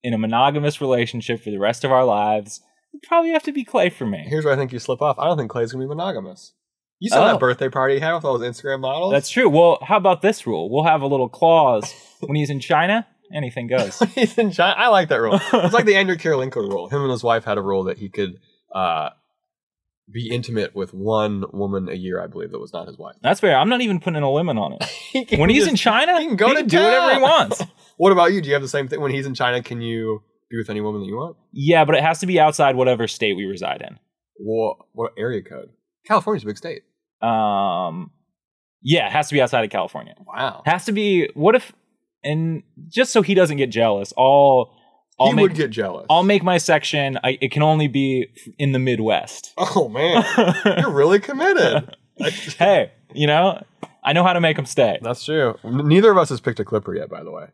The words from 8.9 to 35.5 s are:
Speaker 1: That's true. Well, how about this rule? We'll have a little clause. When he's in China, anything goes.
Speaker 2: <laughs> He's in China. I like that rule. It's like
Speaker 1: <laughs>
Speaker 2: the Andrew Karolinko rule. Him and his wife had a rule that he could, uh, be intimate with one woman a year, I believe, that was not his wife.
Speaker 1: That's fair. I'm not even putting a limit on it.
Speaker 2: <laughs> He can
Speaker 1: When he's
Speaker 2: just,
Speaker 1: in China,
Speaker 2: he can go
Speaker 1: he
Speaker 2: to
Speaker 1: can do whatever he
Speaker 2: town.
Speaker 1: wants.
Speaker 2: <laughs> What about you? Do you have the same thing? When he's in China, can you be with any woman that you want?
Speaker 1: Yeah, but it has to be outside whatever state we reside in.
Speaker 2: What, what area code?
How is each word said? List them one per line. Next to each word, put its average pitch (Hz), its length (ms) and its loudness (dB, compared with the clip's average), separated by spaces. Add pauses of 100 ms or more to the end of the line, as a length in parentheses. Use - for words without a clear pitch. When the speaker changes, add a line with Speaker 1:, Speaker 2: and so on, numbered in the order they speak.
Speaker 1:
That's 143 180 0
true. 247 200 2
Well, 165 320 6
how 196 160 0
about 185 240 2
this 208 260 0
rule? 92 240 -4
We'll 151 140 0
have 156 160 2
a 139 60 -4
little 131 220 0
clause. 151 640 2 (280)
When 147 160 -4
he's 143 120 -2
in 139 120 -6
China, 180 440 0 (280)
anything 127 340 -8
goes. 117 320 -2
Speaker 2:
<laughs> - 160 0
He's 247 220 0
in 214 140 0
China. 180 260 0
I 226 100 2
like 190 220 2
that 131 100 0
rule. 113 180 2 (140)
It's 196 220 2
like 233 120 2
Speaker 1:
<laughs> - 0 -
Speaker 2:
the 202 120 4
Andrew 190 180 0
Karolinko 135 400 -2
rule. 98 320 -4
Him 143 140 -4
and 135 100 -2
his 113 120 -4
wife 113 200 0
had 104 140 -4
a 104 40 -4
rule 98 240 -2
that 92 120 -6
he 98 100 -14
could, 92 320 -8 (340)
uh, 82 360 -4 (1040)
be 117 180 -10
intimate 113 440 -6
with 98 180 -8
one 104 580 -2
woman 98 380 -6
a 76 60 -8
year, 90 280 -8
I 87 40 -12
believe, 87 240 -12
that - 80 -12
was - 140 -16
not 87 140 -10
his - 100 -20
wife. - 260 -18
Speaker 1:
That's 175 160 0
fair. 165 180 4
I'm 160 120 4
not 247 120 0
even 202 180 -2
putting 156 220 -4
a 139 100 0
limit 151 260 -2
on 80 160 -4
it. - 100 -8
Speaker 2:
<laughs> - 280 -14
He 262 140 -4
can 175 140 -2
Speaker 1:
When 165 100 6
he's 277 140 4
Speaker 2:
just, 330 80 2
Speaker 1:
in 240 40 0
China, 285 460 2
Speaker 2:
he 320 60 -6
can 247 80 -2
go 208 140 2
Speaker 1:
he 269 40 4
Speaker 2:
to 302 80 2
Speaker 1:
can 247 80 -2
do 160 80 4
whatever 494 300 4
he 262 60 4
Speaker 2:
town. 269 80 2
Speaker 1:
wants. 262 460 2
Speaker 2:
<laughs> - 300 -20
What 190 140 8
about 180 220 6
you? 196 80 0
Do 143 80 -6
you 143 40 4
have 143 80 2
the 131 60 -8
same 139 220 -4
thing? 151 120 -6
When 139 100 -2
he's 139 140 -4
in 135 80 -6
China, 123 300 -2
can 120 180 -10
you 113 400 -6 (300)
be 117 60 -8
with 110 120 -8
any 107 120 -6
woman 104 200 -6
that 98 60 -10
you 101 80 -10
want? 160 220 -10 (160)
Speaker 1:
Yeah, 151 320 4
but 156 100 2
it 139 80 2
has 160 160 0
to 196 60 -6
be 180 140 0
outside 151 360 4
whatever 123 320 0
state 104 300 -2
we 98 80 -8
reside 92 360 -8
in. - 160 -18 (400)
Speaker 2:
What, 110 400 -4 (160)
what 117 240 -8
area 110 240 -6
code? 73 280 -18 (360)